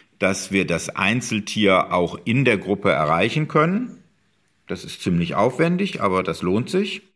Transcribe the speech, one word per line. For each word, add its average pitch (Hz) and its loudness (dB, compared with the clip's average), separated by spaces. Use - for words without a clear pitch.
dass 95 -2
wir 95 2
das 82 -4
Einzeltier 104 0
auch 90 0
in 127 2
der 113 4
Gruppe 95 -2
erreichen 85 2
können. 185 0
Das 92 -8
ist - -14
ziemlich 85 0
aufwendig, 165 0
aber 92 0
das 85 -4
lohnt 95 0
sich. 196 -2